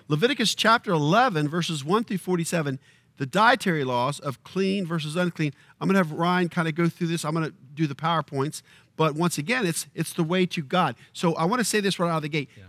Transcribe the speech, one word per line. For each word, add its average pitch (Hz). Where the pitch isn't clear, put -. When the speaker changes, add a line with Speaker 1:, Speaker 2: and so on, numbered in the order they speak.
Speaker 1:
Leviticus 208
chapter 226
eleven, 160
verses 160
one 196
through 196
forty-seven, 165
the 139
dietary 185
laws 127
of 139
clean 190
versus 156
unclean. 165
I'm 160
gonna 196
have 165
Ryan 175
kinda 165
go 170
through 175
this. 165
I'm 151
gonna 160
do 156
the 139
PowerPoints. 160
But 156
once 170
again, 196
it's, -
it's -
the 175
way 180
to 170
God. 151
So 165
I 160
wanna 233
say 214
this 196
right 170
out 160
of 151
the 151
gate. 147
Speaker 2:
Yeah. 98